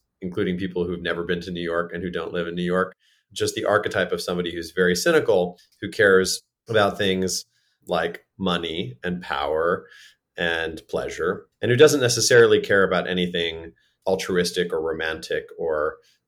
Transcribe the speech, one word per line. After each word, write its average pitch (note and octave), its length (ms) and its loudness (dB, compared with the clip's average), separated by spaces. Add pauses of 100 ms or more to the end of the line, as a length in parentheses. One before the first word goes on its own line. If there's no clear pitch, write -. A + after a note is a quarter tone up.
(220)
including F#2 340 -2
people F2+ 300 -4
who've F2 160 -6
never E2+ 240 -4
been F2 160 -2
to F#2 100 -10
New F2 100 -6
York E2+ 320 -4
and E2+ 80 -8
who F#2 80 -6
don't E2 220 -6
live E2+ 160 -4
in E2+ 80 -8
New F2 80 -4
York, F#2 320 -2 (380)
just G#2 200 -2
the A2 120 -4
archetype G2+ 480 2
of F2 80 -4
somebody F2 340 -4
who's E2 160 -10
very F2+ 240 2
cynical, G#2+ 640 2 (220)
who G#2+ 100 -8
cares F#2+ 500 4 (280)
about G2+ 280 2
things F#2 460 -2 (420)
like E2+ 400 -4 (120)
money F2 680 -4
and F2+ 180 -4
power D#2 680 -2 (500)
and E2 500 -4
pleasure, D#2+ 600 -4 (140)
and G#2+ 80 -2
who B2 60 4
doesn't D3 240 8
necessarily A#2 600 6
care G2 220 4
about F2+ 260 0
anything E2+ 640 -4 (340)
altruistic F2+ 640 0
or E2 100 -2
romantic D#2+ 640 -4 (140)
or D#2 400 -2 (300)